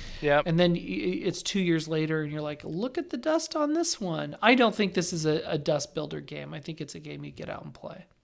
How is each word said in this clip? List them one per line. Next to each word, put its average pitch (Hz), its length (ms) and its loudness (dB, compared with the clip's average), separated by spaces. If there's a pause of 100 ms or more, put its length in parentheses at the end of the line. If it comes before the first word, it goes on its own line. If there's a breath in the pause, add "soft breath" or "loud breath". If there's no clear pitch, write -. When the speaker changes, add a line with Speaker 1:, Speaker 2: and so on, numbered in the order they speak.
(200 loud breath)
Speaker 1:
Yep. 147 260 6
Speaker 2:
and 165 140 4
then 175 140 6
y-, 170 60 2
y-, - 440 -2
it's 175 180 -2
two - 200 0
years 165 260 2
later, 160 360 0
and 147 100 -6
you're 151 80 -4
like, 147 240 -6
"Look 202 320 -4
at 339 120 -4
the - 60 -6
dust 311 400 -2
on 294 180 0
this 330 280 0
one." 156 400 -4
I 240 140 8
don't 233 200 6
think 196 180 2
this 180 200 0
is 160 120 -2
a, 156 200 4
a 170 120 0
dust 147 380 0
builder 151 240 -6
game. 147 340 -12
I 160 60 -10
think 160 220 -10
it's 151 140 -10
a 165 40 -14
game 147 240 -12
you 143 80 -12
get 160 160 -12
out - 160 -8
and 147 100 -14
play. - 300 -14 (200)